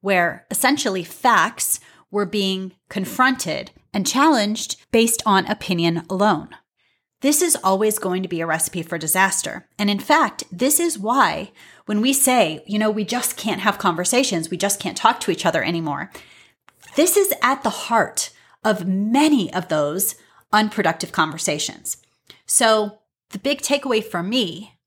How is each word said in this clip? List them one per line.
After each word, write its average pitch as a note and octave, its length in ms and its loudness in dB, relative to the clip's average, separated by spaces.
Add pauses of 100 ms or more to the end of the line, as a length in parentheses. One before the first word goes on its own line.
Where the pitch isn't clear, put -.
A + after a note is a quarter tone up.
where F3 480 0
essentially A3 540 0
facts G#3+ 720 0 (320)
were G3+ 140 0
being F#3+ 480 -2 (160)
confronted B3+ 800 -2 (220)
and F#3+ 140 -2
challenged A#3+ 720 2 (140)
based A3+ 360 2
on G3 180 4
opinion E3+ 640 -2
alone. F#3 400 0 (720)
This C#4+ 220 2
is E4+ 200 2
always G3 360 2
going F#3 240 -2
to F#3 60 -6
be E3+ 120 -4
a E3 60 -4
recipe D#3+ 360 -4
for E3+ 140 -8
disaster. F3+ 720 -2 (100)
And G#3 120 0
in G3+ 80 0
fact, D4 520 2
this B3+ 300 0
is E4+ 180 -2
why G3+ 540 0 (320)
when G#3 160 0
we C4+ 140 2
say, A#3+ 520 2
you G#3 120 -2
know, G#3+ 120 2
"We G#3+ 140 -2
just - 320 -4
can't G3 240 -6
have G3+ 160 0
conversations, F3 720 0
we - 80 -6
just G3 240 -2
can't - 160 -6
talk - 240 2
to - 100 -4
each E3 140 -4
other D#3+ 180 2
anymore," D#3+ 480 -4 (840)
this F4 200 4
is G4 280 4
at C4 200 0
the B3+ 60 0
heart - 600 -2 (340)
of F#3+ 220 0
many A3 680 2
of - 160 -4
those D3+ 460 -2 (360)
unproductive G3+ 600 0
conversations. D#3 840 -4 (480)
So G#3+ 540 2 (320)
the G3 60 -10
big C#4+ 220 -2
takeaway C4+ 420 0
for F#3+ 200 -6
me G3+ 640 -4